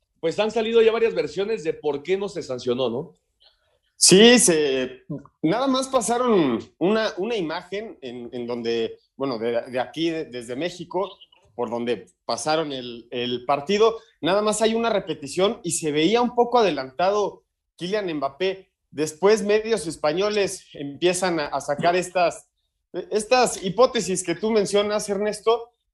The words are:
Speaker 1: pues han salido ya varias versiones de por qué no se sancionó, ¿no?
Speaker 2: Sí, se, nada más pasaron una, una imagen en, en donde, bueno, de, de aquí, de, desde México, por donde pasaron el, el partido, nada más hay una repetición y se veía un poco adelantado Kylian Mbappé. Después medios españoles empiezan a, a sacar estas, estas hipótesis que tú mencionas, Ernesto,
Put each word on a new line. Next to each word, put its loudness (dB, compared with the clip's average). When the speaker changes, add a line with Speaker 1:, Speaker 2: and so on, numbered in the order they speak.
Speaker 1:
pues -2
han 0
salido 2
ya 6
varias 0
versiones -4
de -2
por -4
qué -2
no -6
se -8
sancionó, -2
¿no? -6
Speaker 2:
Sí, 8
se, 2
nada 0
más -2
pasaron 2
una, 0
una -4
imagen -6
en, -12
en -8
donde, -2
bueno, -4
de, -2
de -6
aquí, -4
de, -4
desde -10
México, -8
por -4
donde -4
pasaron -2
el, -12
el -4
partido, 0
nada 2
más -2
hay 2
una 0
repetición -2
y -4
se -4
veía 2
un -2
poco 2
adelantado 0
Kylian -4
Mbappé. -4
Después 2
medios 0
españoles -2
empiezan -2
a, -4
a -4
sacar 0
estas, 0
estas 2
hipótesis 2
que -2
tú -2
mencionas, 0
Ernesto, -2